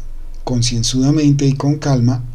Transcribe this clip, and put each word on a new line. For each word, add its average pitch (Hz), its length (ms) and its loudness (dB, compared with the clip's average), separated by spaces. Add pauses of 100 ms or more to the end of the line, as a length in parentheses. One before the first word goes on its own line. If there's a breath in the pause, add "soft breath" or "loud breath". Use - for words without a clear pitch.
(440)
concienzudamente 131 1000 2
y 135 80 2
con 147 220 0
calma 127 480 0 (100)